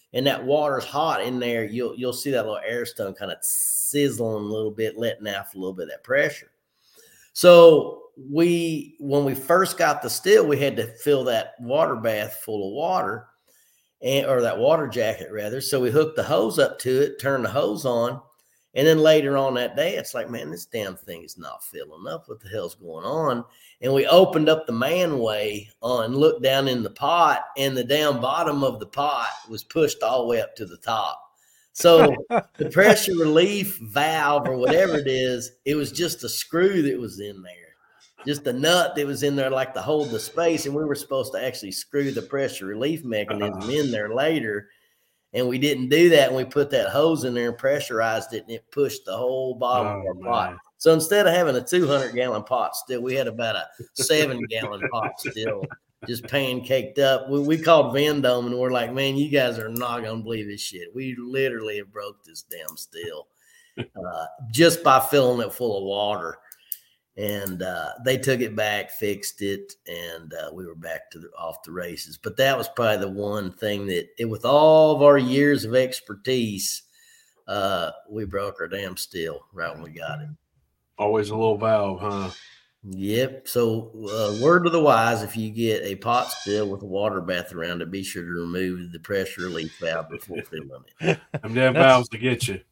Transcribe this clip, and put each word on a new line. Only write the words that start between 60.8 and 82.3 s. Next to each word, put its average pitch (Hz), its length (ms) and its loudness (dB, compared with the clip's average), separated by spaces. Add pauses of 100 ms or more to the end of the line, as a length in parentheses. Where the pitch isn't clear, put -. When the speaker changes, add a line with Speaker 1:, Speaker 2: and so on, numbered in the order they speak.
Speaker 1:
We 131 240 -8
literally 120 580 -4
have 101 140 -12
broke 104 320 -14
this 80 200 -20
damn 80 340 -14
still, 82 500 -14 (280)
Speaker 2:
<laughs> - 240 -20
Speaker 1:
uh, 87 460 -12 (240)
just 165 340 4
by 131 180 6
filling 123 440 2
it - 80 -10
full 113 240 -4
of 98 60 -6
water." 101 560 -4 (800)
And, 101 440 -4
uh, 87 300 -8 (120)
they 131 140 0
took 131 220 -2
it 107 140 -4
back, 107 360 -4
fixed 101 500 -6
it, 98 320 -6 (140)
and, 85 480 -14
uh, 76 180 -10
we 90 140 -14
were 82 80 -16
back 82 340 -12
to - 80 -20
the, 85 180 -20
off 82 280 -12
the 78 80 -18
races. 87 440 -12
But - 220 -8
that 135 180 4
was 117 140 -4
probably 110 280 0
the 98 120 -4
one 101 440 -6
thing 104 340 -4
that, 87 180 -2 (140)
it, 117 60 -2
with 110 200 -6
all 156 500 8
of 135 60 -2
our 143 160 10
years 135 480 4
of 110 80 -2
expertise, 120 1120 -2 (640)
uh, 98 420 -2 (180)
we 107 180 -8
broke 101 360 -6
our 82 60 -6
damn 92 300 -8
still 82 540 -8
right 85 220 -8
when 78 80 -16
we 82 80 -16
got 78 320 -12
it. 76 80 -12 (720)
Speaker 2:
Always 104 320 0
a 107 40 -4
little 110 220 2
valve, 101 440 0
huh? 101 280 -6 (540)